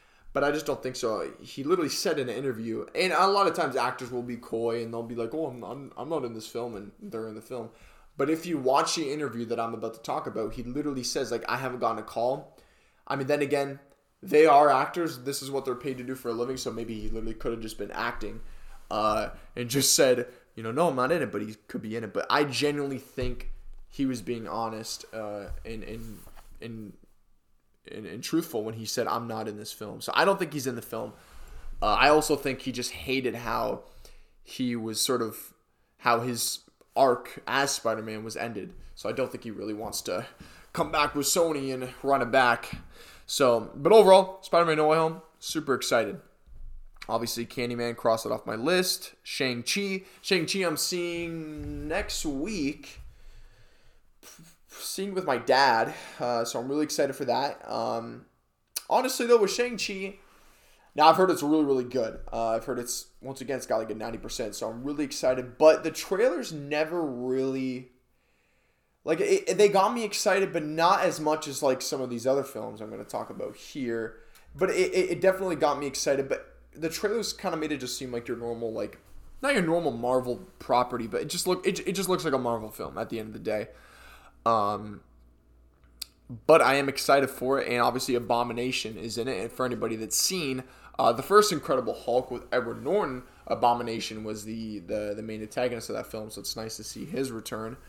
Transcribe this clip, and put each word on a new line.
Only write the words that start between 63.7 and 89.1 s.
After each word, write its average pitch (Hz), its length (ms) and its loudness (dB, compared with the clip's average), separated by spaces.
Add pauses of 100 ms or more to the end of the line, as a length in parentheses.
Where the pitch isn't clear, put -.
like, 110 120 -4
a 107 40 -6
ninety 110 240 -8
percent, 113 360 -6
so 110 140 -6
I'm 117 140 -10
really 147 220 -4
excited. 127 540 -2
But 156 260 10
the 160 60 -2
trailers 226 640 0
never 156 520 -2
really 131 840 -2 (1120)
like, 160 160 0
it, - 280 2
it, 185 100 2
they 202 100 10
got 190 240 4
me 233 120 -2
excited, 196 480 2
but 160 120 -2
not 165 360 4
as 156 200 2
much 156 260 0
as, 139 160 -8
like, 131 200 4
some 139 180 -4
of 127 100 -4
these 117 160 -4
other 135 180 4
films 110 360 -10
I'm 107 100 -12
gonna 110 140 -12
talk 110 260 -6
about 104 260 -8
here. 117 600 -6 (400)
But 180 140 2
it, 180 220 2
it, 185 180 2
it 170 100 -4
definitely 185 360 2
got 143 220 2
me 147 80 -4
excited, 135 420 0
but - 260 -6 (180)
the 156 160 -4
trailers 208 440 -2
kinda 170 240 -4
made 156 160 -4
it 139 60 -4
just 123 200 -8
seem 127 140 -8
like 120 160 -6
your 120 80 -4
normal, 117 360 -6
like, 107 260 -6 (440)
not 277 100 2
your 220 100 4
normal 165 300 2
Marvel 123 480 0 (180)
property, 123 480 2
but 107 140 -2
it 151 80 -4
just 175 180 -4
look, 180 200 0
it, - 200 -2
it 202 60 0
just 180 160 -2
looks 165 160 0
like 151 80 -2
a 135 60 4
Marvel 117 320 -2
film 69 260 -10
at 107 140 -4
the 113 80 -6
end 110 100 -8
of 107 60 -12
the 110 40 -12
day. 107 300 -4 (800)
Um, 104 560 0 (1400)
but 156 160 10
I 131 140 6
am 139 120 0
excited 135 400 4
for 135 320 0
it, - 80 -4
and 120 140 2
obviously 123 320 0
Abomination 120 800 -2
is 110 220 -8